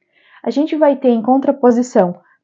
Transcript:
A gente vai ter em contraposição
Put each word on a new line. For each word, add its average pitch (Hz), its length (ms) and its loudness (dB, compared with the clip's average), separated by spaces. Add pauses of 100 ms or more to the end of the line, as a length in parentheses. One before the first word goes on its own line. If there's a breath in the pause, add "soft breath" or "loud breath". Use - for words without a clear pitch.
(440 soft breath)
A - 60 -4
gente 294 260 -2
vai 294 200 2
ter 277 140 0
em 233 120 0
contraposição 247 920 0 (280 soft breath)